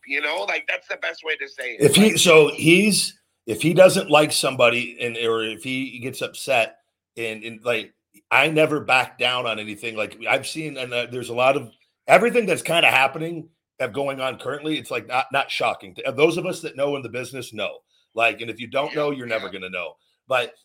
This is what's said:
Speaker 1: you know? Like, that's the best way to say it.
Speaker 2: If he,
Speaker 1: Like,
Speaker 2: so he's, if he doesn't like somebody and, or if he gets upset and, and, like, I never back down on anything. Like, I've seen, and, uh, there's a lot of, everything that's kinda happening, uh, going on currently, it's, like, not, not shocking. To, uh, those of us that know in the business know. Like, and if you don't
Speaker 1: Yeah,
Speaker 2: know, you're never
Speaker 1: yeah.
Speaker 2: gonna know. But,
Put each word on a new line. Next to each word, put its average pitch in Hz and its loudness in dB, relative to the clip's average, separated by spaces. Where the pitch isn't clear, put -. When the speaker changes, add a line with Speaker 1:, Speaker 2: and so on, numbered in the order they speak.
Speaker 1:
you 139 -4
know? 175 -4
Like, 160 -6
that's - -6
the 196 -10
best - -10
way 156 -4
to 139 -10
say 123 -12
it. 101 -2
Speaker 2:
If - 6
he, 208 8
Speaker 1:
Like, 165 -2
Speaker 2:
so 156 8
he's, 190 2
if 110 -6
he 165 2
doesn't 185 6
like 147 4
somebody 123 0
and, 120 -6
or 113 0
if 110 -8
he 131 -6
gets 127 -10
upset 120 -2
and, 110 -8
and, 110 -14
like, 113 -4
I 135 2
never 151 2
back 127 0
down 123 -2
on 110 -4
anything. 107 -10
Like, 107 -6
I've 131 0
seen, 156 -10
and, 123 -8
uh, 120 -4
there's 123 -8
a 117 -8
lot 131 4
of, 123 -6
everything 214 6
that's 165 0
kinda 160 2
happening, 156 -2
uh, 131 -2
going 135 -4
on 131 -4
currently, 147 -6
it's, 117 -12
like, 113 -8
not, 127 -2
not 135 -2
shocking. 104 -4
To, - -8
uh, 135 -4
those 156 2
of 165 -6
us 180 -8
that 151 -12
know 143 -2
in 139 -8
the 117 -12
business 120 -12
know. 95 -8
Like, 113 0
and 117 -10
if 107 -12
you 120 -10
don't 135 -4
Speaker 1:
Yeah, 147 -10
Speaker 2:
know, 147 -2
you're 131 -8
never 110 -6
Speaker 1:
yeah. 90 -12
Speaker 2:
gonna 92 -12
know. 90 -10
But, 123 -2